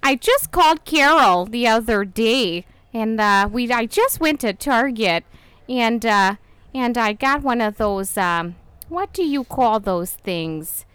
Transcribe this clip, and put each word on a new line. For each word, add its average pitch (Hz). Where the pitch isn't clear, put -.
I 269
just 494
called 330
Carol 277
the 240
other 220
day, 208
and, 220
uh, 208
we, 240
I 240
just 440
went 302
to 220
Target, 220
and, 233
uh, 202
and 247
I 220
got 269
one 254
of 214
those, 196
um, 175
what 359
do 381
you 285
call 233
those 185
things? 160